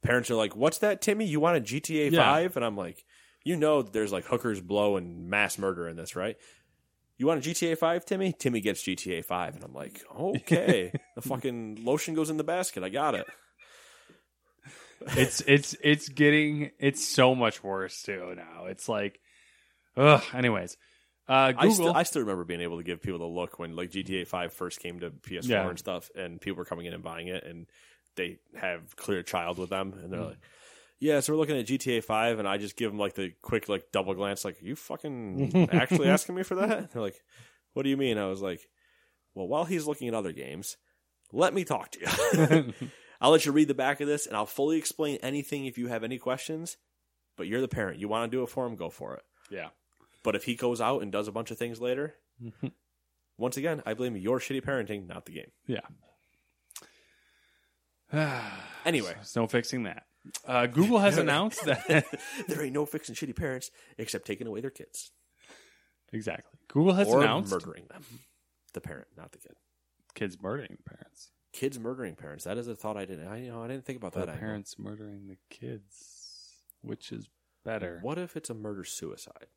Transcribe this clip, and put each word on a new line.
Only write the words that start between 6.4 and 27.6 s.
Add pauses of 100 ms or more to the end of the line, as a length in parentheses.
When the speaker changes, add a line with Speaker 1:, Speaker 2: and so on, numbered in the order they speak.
Speaker 1:
You
want
a
G
T
A
five,
Timmy?"
Timmy
gets
G
T
A
five,
and
I'm
like, (140)
"Okay."
Speaker 2:
<laughs>
Speaker 1:
The
fucking
lotion
goes
in
the
basket.
I
got
it. (1700)
Speaker 2:
It's,
it's,
it's
getting,
it's
so
much
worse,
too,
now.
It's
like, (760)
ugh, (100)
anyways. (500)
Uh,
Speaker 1:
I
still,
Speaker 2:
Google
Speaker 1:
I
still
remember
being
able
to
give
people
the
look
when,
like,
G
T
A
five
first
came
to
P
S
four
Speaker 2:
Yeah.
Speaker 1:
and
stuff,
and
people
were
coming
in
and
buying
it,
and (480)